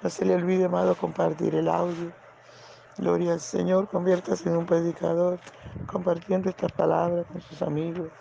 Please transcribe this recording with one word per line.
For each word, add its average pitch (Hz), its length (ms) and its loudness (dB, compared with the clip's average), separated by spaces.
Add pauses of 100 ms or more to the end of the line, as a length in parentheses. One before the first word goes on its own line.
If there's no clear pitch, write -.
No 180 80 -2
se - 160 -2
le 185 100 4
olvide, 185 300 2
amado, 180 300 2
compartir 160 600 -2
el 160 120 2
audio. 170 440 -2 (880)
Gloria 175 360 2
al 165 80 -2
Señor. 185 480 0
Conviértase 180 600 0
en 170 80 2
un 170 80 0
predicador, 170 760 0 (480)
compartiendo 185 640 0
esta 180 200 -2
palabra 170 560 2
con - 160 -12
sus - 200 -12
amigos 165 480 -4 (120)